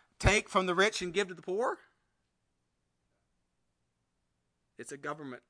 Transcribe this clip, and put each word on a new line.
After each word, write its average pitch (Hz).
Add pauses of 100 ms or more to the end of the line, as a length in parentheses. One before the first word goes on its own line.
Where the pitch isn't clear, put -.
(180)
take 202
from 190
the 180
rich 196
and 180
give 196
to 185
the 165
poor. 233 (3000)
It's -
a 143
government 143